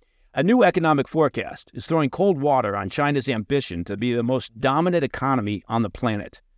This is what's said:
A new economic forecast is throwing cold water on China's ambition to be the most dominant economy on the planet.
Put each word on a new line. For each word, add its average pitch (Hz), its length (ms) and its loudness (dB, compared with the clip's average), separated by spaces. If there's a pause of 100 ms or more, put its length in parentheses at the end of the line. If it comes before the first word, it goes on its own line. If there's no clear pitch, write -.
(340)
A - 80 0
new 233 200 4
economic 160 440 4
forecast 127 680 -2
is 113 120 -10
throwing 156 220 2
cold 185 320 2
water 127 340 2
on 101 140 -4
China's 143 400 0
ambition 110 560 -2
to 98 120 -6
be 120 180 -2
the 120 80 0
most 120 360 -4
dominant 156 460 0
economy 120 640 -2
on 113 140 0
the 104 80 -2
planet. 107 500 -6 (160)